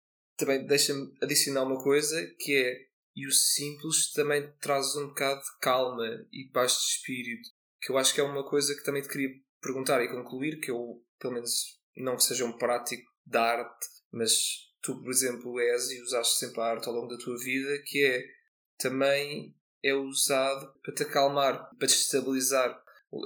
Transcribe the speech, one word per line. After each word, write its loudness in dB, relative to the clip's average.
Também 0
deixa-me 2
adicionar 2
uma 0
coisa, 4
que 0
é, 4
e -8
o -6
simples 2
também 0
traz 0
um -6
bocado -2
de -12
calma 2
e -12
paz 4
de 2
espírito, -6
que -4
eu 2
acho 4
que 0
é 4
uma -4
coisa 0
que -12
também -2
te -14
queria -4
perguntar 0
e 0
concluir, -6
que -6
eu, -6
pelo -4
menos, -4
não -2
que 2
seja 0
um -6
prático -2
da 4
arte, -2
mas 2
tu, -6
por -8
exemplo, -2
és 0
e -10
usaste 0
sempre -4
a 0
arte -2
ao -4
longo -2
da -10
tua -6
vida, -4
que 2
é, 2
também 0
é 4
usado 0
para -10
te -4
acalmar, 2
para 2
te 6
estabilizar. 2